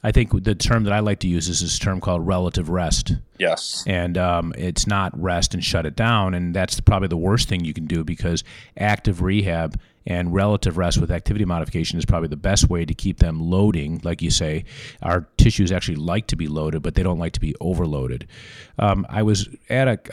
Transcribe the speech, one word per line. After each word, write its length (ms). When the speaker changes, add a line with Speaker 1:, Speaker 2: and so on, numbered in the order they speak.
Speaker 1:
I 100
think 320
the 100
term 300
that 80
I 60
like 220
to 80
use 200
is 120
this 180
term 220
called 260
relative 420
rest. 440
Speaker 2:
Yes. 480
Speaker 1:
And, 300
um, 400
it's 300
not 340
rest 340
and 80
shut 240
it 80
down. 400
And 200
that's 260
probably 280
the 80
worst 320
thing 160
you 100
can 120
do, 160
because 400
active 460
rehab 560
and 240
relative 460
rest 200
with 120
activity 340
modification 540
is 60
probably 240
the 80
best 340
way 140
to 100
keep 240
them 220
loading. 640
Like 180
you 80
say, 340
our 240
tissues 360
actually 240
like 320
to 80
be 100
loaded, 360
but 120
they 80
don't 160
like 140
to 80
be 200
overloaded. 680
Um, 320
I 140
was 240
at 200
a, 100